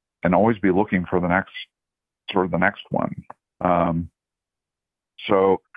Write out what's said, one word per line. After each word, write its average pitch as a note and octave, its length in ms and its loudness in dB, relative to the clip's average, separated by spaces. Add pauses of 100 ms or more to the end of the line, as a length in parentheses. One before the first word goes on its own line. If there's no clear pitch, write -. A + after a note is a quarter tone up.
(240)
and F2+ 100 2
always G#2+ 240 4
be G2 140 0
looking F#2 360 0
for F#2 120 -2
the F2 80 -2
next, F#2 260 0 (760)
sort F#3+ 140 0
of F3+ 60 -6
the F2 60 -2
next F3+ 320 0
one. - 340 -6 (380)
Um, F2 480 0 (1160)
so F#2+ 340 2 (160)